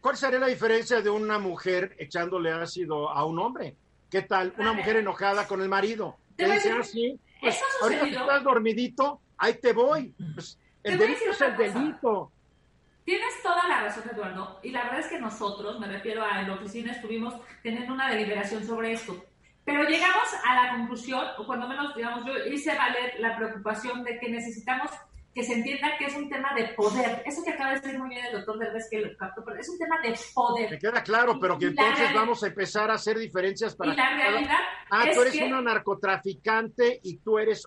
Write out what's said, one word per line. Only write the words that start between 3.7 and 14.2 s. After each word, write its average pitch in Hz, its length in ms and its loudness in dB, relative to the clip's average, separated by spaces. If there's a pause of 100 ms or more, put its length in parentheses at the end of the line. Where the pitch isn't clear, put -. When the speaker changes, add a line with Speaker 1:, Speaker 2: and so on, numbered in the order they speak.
Speaker 1:
¿Qué 190 140 0
tal? 185 340 0
Una 208 120 0
Speaker 2:
A 226 40 2
ver. 220 40 0
Speaker 1:
mujer 208 220 0
enojada 196 500 0
con 190 140 -2
el 190 60 -2
marido. 196 480 -2 (200)
Speaker 2:
Te 359 80 0
Speaker 1:
Que - 0 -
Speaker 2:
voy 392 80 6
a - 20 4
Speaker 1:
dice, 415 140 2
Speaker 2:
decir, 466 120 2
Speaker 1:
"Ah, - 40 -2
sí, 240 360 -2 (200)
pues, 247 160 0
Speaker 2:
eso - 80 -2
ha 539 180 0
Speaker 1:
ahorita 262 180 2
que 285 60 4
Speaker 2:
sucedido. 254 240 -2
Speaker 1:
estás 277 140 4
dormidito, 247 760 2 (160)
ahí 226 180 2
te 233 180 4
voy". 254 420 4 (200)
Pues, - 240 -14 (240)
Speaker 2:
Te 208 100 -2
Speaker 1:
el 370 40 2
Speaker 2:
voy 427 100 8
a - 20 4
Speaker 1:
delito 466 180 0
Speaker 2:
decir 381 40 2
Speaker 1:
es - 100 -2
Speaker 2:
una 277 80 6
Speaker 1:
el 220 80 -2
Speaker 2:
cosa. 208 240 2
Speaker 1:
delito. 233 520 0 (720)
Speaker 2:
Tienes 440 380 -2
toda 349 240 2
la 262 160 2
razón, 208 300 -6
Eduardo, 196 500 -8